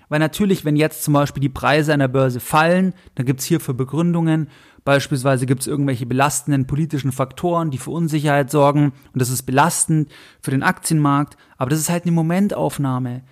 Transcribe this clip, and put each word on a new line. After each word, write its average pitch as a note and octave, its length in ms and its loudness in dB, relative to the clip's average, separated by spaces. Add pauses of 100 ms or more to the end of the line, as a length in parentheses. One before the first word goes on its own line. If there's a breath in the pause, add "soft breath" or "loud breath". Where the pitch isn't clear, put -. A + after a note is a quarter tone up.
weil D3+ 100 0
natürlich, F3 460 0
wenn D3+ 100 4
jetzt D3+ 280 0
zum D3+ 120 2
Beispiel C#3+ 260 0
die C#3 80 2
Preise D3 440 2
an C#3+ 60 2
der C3+ 100 2
Börse B2+ 300 0
fallen, F3 540 2 (220 soft breath)
dann C3 100 -4
gibt's C3+ 200 -2
hierfür D3+ 280 -2
Begründungen. D#3+ 760 0 (340 loud breath)
Beispielsweise C3+ 640 0
gibt's B2+ 180 0
irgendwelche C#3 400 -2
belastenden C3+ 640 0
politischen C#3+ 440 -2
Faktoren, E3 600 -4
die B2+ 80 -6
für D3 100 -12
Unsicherheit C#3+ 640 0
sorgen C#3+ 420 4 (200 loud breath)
und C3 60 -2
das B2+ 120 0
ist B2+ 120 -2
belastend D3+ 680 0 (320 loud breath)
für - 80 -4
den C3+ 100 0
Aktienmarkt, D3 760 0 (200 soft breath)
aber B2+ 140 -2
das D#3 80 0
ist D3+ 100 -4
halt E3+ 140 -2
eine F3 80 0
Momentaufnahme. D3 1200 -2